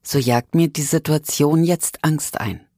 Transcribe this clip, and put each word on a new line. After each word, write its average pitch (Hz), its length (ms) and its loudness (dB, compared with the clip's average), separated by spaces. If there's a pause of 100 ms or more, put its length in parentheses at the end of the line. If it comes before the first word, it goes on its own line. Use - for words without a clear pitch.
so - 160 -4
jagt 120 380 0
mir 165 140 4
die - 120 -6
Situation 156 800 0
jetzt 170 400 -2
Angst 156 360 -2
ein. - 260 -8 (120)